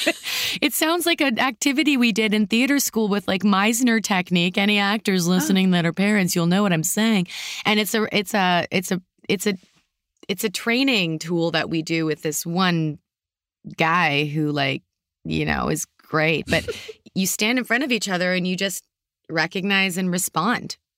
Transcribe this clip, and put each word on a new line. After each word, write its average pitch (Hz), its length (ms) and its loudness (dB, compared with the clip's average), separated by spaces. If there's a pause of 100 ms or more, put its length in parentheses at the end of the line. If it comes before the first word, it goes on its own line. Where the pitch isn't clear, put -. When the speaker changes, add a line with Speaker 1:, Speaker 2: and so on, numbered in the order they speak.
Speaker 1:
<laughs> - 560 -4
it 285 120 0
sounds 330 320 0
like 339 160 0
an 262 180 0
activity 269 580 0
we 240 140 4
did 214 220 0
in 214 140 2
theater 262 320 2
school 226 280 0
with, 202 200 0
like, 190 160 0
Meisner 220 600 2
technique. 180 540 0
Any 208 220 2
actors 196 480 0
Speaker 2:
Oh. 175 40 2
Speaker 1:
listening 190 400 4
that 175 140 2
are 170 80 0
parents, 196 420 2
you'll 170 120 2
know 185 160 2
what 196 100 2
I'm 160 100 0
saying. 214 440 0 (380)
And 208 140 2
it's 214 140 -2
a, 220 220 0
it's 202 180 -2
a, 180 380 2
it's 185 200 -2 (560)
a, 202 60 2 (760)
it's 196 160 -6
a 220 60 -2
training 226 720 0
tool 165 320 -2
that 156 180 -2
we 160 120 -2
do 165 240 -2
with 151 160 -2
this 156 240 -6
one 170 540 0 (800)
guy 160 480 2
who, 147 260 -2
like, 139 300 -2 (420)
you 156 220 -2
know, - 240 -2
is 156 160 -2 (160)
great. 156 460 -2
But - 180 0 (240)
Speaker 2:
<laughs> - 60 -20 (220)
Speaker 1:
you 190 80 0
stand 220 320 -2
in 240 80 -2
front 240 180 0
of 277 80 -2
each 208 160 0
other 180 260 0
and 180 140 0
you 185 80 -2
just 190 280 -6 (440)
recognize 185 720 0
and 185 140 -2
respond 180 640 -2 (200)